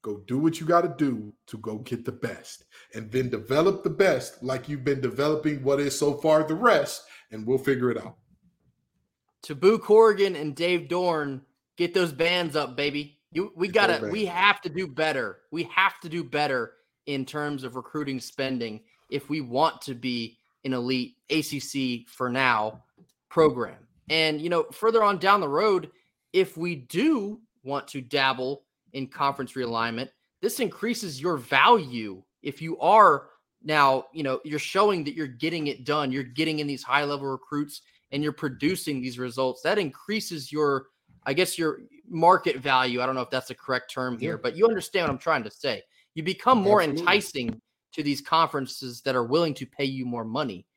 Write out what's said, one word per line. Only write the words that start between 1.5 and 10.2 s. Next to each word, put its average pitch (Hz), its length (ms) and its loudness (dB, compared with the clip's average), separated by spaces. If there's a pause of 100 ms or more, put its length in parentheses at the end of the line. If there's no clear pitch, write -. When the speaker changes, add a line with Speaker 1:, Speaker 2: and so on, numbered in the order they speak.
Speaker 1:
go 107 220 -10
get 120 260 -8
the 120 80 -6
best. - 520 -12 (300)
And 110 160 -12
then 127 200 -2
develop 147 520 2
the 196 60 -2
best 156 540 2
like 127 260 -4
you've 139 160 -8
been 139 160 0
developing 147 640 -2
what 139 180 2
is 143 180 -2
so 147 140 2
far 156 300 4
the 156 120 0
rest, 196 500 2 (260)
and 110 160 -10
we'll 127 100 2
figure 127 340 0
it 117 60 -4
out. 107 200 -12 (1300)
Speaker 2:
To 151 100 -10
Boo 190 240 6
Corrigan 208 580 6